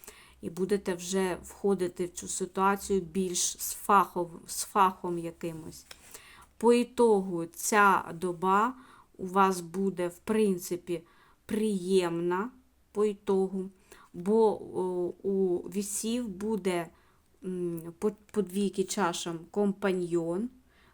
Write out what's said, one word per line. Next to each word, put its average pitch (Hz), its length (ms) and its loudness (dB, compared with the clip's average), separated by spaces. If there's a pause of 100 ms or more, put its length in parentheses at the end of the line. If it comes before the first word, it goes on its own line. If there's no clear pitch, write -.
(420)
І 202 80 -8
будете 185 460 -2
вже 180 480 -2
входити 185 600 -2
в 175 40 -6
цю - 180 -14
ситуацію 196 720 0
більш 175 380 -2
з - 340 -4
фахов-, 180 760 2
з - 160 -8
фахом 185 560 0
якимось. 165 680 -10 (720)
По 233 160 6
ітогу 208 720 2
ця 202 580 4 (100)
доба 185 600 0 (440)
у 185 100 -8
вас 190 340 2
буде, 180 460 -2
в 175 100 -10
принципі, 180 840 -2 (440)
приємна 185 1040 0 (400)
по 208 140 0
ітогу, 190 640 -2 (440)
бо, 208 480 2 (180)
о, 180 340 -2 (160)
у 190 280 2
вісів 214 720 -4
буде, 185 600 -2 (560)
м, 175 380 -6 (180)
по, 208 120 0 (200)
по 208 100 0
двійки 190 420 -2
чашам 175 560 -4 (120)
компаньйон, 185 1000 -2 (440)